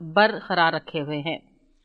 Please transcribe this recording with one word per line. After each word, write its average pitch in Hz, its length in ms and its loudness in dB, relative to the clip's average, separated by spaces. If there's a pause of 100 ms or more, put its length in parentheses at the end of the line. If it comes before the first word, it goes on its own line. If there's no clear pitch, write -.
(140)
बरकरार 175 600 2
रखे 160 260 -6
हुए 147 220 -6
हैं। 156 180 -4 (440)